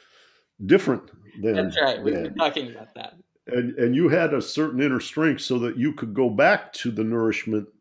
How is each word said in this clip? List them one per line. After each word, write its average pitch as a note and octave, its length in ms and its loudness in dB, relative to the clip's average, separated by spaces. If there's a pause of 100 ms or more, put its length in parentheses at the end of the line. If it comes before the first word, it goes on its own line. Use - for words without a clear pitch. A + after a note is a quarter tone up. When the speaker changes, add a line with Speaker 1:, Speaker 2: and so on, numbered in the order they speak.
(640)
Speaker 1:
different C3 460 2 (300)
than G#2+ 140 2
Speaker 2:
That's F#2+ 260 0
right. C3+ 220 0
We've - 120 0
Speaker 1:
Dad. E3+ 80 -4
Speaker 2:
been D#3 120 -8
talking D3 360 -2
about A2 240 -20
that. - 200 -16 (320)
Speaker 1:
And, B2 300 -2
and B2 180 2
you D#3+ 140 4
had E3 240 4
a C3+ 80 0
certain C3+ 400 -2
inner C3+ 200 2
strength D#3 420 -2
so B2+ 160 -2
that A#2 180 -2
you C#3+ 160 0
could B2 220 -8
go B2 160 2
back D3 440 2
to - 160 -4
the A2 140 -4
nourishment A2 640 -2 (120)